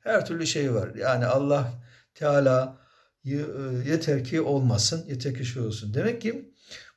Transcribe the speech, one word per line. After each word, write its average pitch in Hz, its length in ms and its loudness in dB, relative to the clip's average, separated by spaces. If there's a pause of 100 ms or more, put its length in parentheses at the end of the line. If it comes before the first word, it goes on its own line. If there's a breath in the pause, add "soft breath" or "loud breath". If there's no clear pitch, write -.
her 220 260 2
türlü 165 200 -4
şey 143 280 0
var. 98 200 -2
Yani 120 320 2
Allah 139 560 2 (320 loud breath)
Teala'yı, 139 1300 0 (120)
e, 131 320 -4
yeter 151 340 2
ki 160 160 -2
olmasın, 139 680 2
yeter 131 260 -4
ki 127 100 -6
şey 123 180 -6
olsun. 104 320 -4
Demek 220 280 -2
ki 247 320 -6 (420 loud breath)